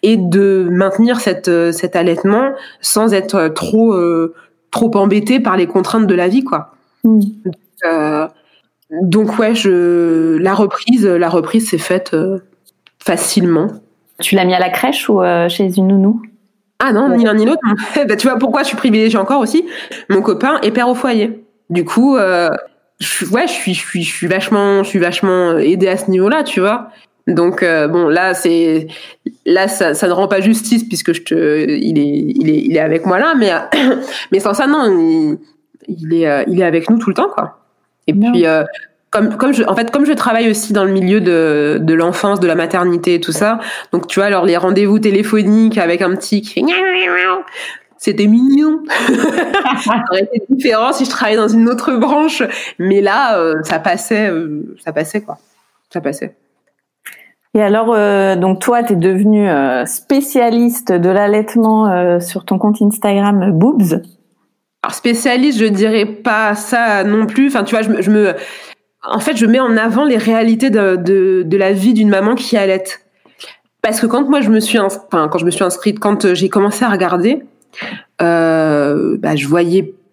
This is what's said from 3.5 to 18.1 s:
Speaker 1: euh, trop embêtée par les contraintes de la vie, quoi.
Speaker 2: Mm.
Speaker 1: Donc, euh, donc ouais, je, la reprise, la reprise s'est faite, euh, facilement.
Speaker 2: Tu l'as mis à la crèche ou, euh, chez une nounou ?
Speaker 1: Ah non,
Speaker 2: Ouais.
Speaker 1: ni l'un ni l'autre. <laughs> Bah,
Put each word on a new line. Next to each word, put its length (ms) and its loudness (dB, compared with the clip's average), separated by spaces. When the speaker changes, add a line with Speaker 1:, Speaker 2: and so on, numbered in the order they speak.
Speaker 1:
euh, 400 0
trop 240 0
embêtée 460 2
par 160 0
les 100 0
contraintes 400 0
de 80 2
la 140 0
vie, 140 0
quoi. 280 -6
Speaker 2:
Mm. 160 4
Speaker 1:
Donc, 340 -4
euh, 420 -2
donc 360 0
ouais, 160 2
je, 840 2
la 160 0
reprise, 520 0
la 240 2
reprise 400 0
s'est 80 -2
faite, 360 -4
euh, 240 -2
facilement. 640 0
Speaker 2:
Tu 140 -2
l'as 100 2
mis 80 2
à 60 0
la 100 0
crèche 400 -4
ou, 120 2
euh, 280 0
chez 160 -2
une 100 2
nounou ? 340 2
Speaker 1:
Ah 140 0
non, 160 2
Speaker 2:
Ouais. 80 2
Speaker 1:
ni 80 2
l'un 100 2
ni 100 2
l'autre. 180 0
<laughs> 440 -2
Bah, 80 0